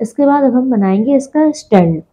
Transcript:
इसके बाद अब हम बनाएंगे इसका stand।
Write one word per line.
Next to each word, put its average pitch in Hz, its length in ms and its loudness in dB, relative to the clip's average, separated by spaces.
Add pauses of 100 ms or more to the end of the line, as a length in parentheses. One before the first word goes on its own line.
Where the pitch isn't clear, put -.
इसके 254 240 -4
बाद 285 180 2
अब 247 100 0
हम 254 180 0
बनाएंगे 208 440 0
इसका 302 360 0
stand। 170 500 0 (120)